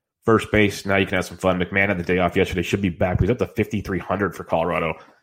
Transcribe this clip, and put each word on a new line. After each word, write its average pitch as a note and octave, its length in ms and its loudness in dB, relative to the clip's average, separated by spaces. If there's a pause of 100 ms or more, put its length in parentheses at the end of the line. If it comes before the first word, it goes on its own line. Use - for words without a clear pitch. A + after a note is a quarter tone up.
(220)
First A2+ 280 2
base, G#2 340 2
now G2 120 2
you G2 100 2
can G2 80 -2
have F2+ 100 0
some F2+ 120 -14
fun. F#2 220 0
McMahon G2 280 0
had G2+ 100 0
the F2 60 -4
day F2+ 160 0
off F2 180 2
yesterday, F2+ 240 0
should G2+ 220 -2
be F#2+ 60 2
back. F2+ 300 -2
He's - 120 2
up - 80 0
to - 80 0
fifty-three G2+ 520 -4
hundred F#2+ 360 -2
for F#2 80 -12
Colorado. E2+ 500 -2 (300)